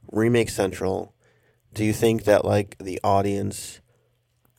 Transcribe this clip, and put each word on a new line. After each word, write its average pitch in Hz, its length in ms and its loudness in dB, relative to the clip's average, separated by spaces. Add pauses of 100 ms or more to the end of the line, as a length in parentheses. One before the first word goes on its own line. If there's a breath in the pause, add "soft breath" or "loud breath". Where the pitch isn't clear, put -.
(120 soft breath)
Remake 117 360 2
Central, 92 640 -4 (640)
do 107 100 -2
you 107 100 2
think 113 300 0
that, 104 200 4
like, 101 340 0
the 92 240 -10
audience 98 800 -2 (800)